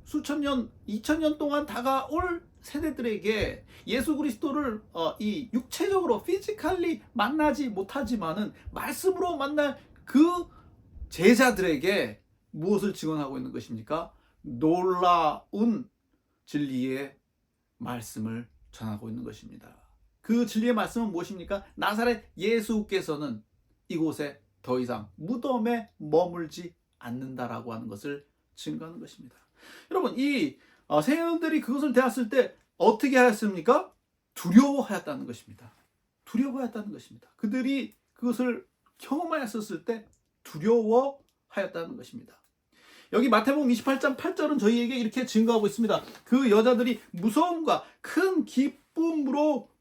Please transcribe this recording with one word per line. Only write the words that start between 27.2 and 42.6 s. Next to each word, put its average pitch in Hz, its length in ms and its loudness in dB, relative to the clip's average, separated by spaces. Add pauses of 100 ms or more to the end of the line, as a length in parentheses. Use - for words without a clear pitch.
하는 113 160 -12
것을 143 380 -10 (300)
증거하는 160 420 -12
것입니다. - 380 -20 (540)
여러분, 339 280 0
이, 254 400 0 (280)
어, 147 140 4
세연들이 330 600 0
그것을 277 320 -2
대했을 247 360 2
때 - 280 2 (200)
어떻게 226 400 4
하였습니까? 226 760 4 (420)
두려워하였다는 190 920 4
것입니다. - 460 -18 (520)
두려워하였다는 240 680 -4
것입니다. - 440 -20
그들이 254 580 -2 (200)
그것을 240 520 -2 (320)
경험하였을 254 840 -6
때 226 220 -6 (380)
두려워하였다는 220 1500 0
것입니다. - 440 -18 (720)